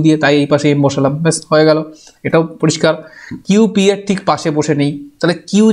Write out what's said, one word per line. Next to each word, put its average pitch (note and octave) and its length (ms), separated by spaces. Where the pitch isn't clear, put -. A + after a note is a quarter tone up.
দিয়ে, D#3 180
তাই C#3+ 200
এই C#3+ 100
পাশে C#3+ 220
এম C#3+ 100
বসালাম, C#3 280
ব্যাস D#3+ 120
হয়ে D#3 180
গেল, D3+ 100
এটাও D#3+ 160
পরিষ্কার। D#3+ 320
কিউ G3+ 160
পি G3 80
এর G3 60
ঠিক F#3+ 100
পাশে D3+ 180
বসে D3+ 220
নেই, C#3+ 100
তাহলে E3+ 160
কিউ G#3 220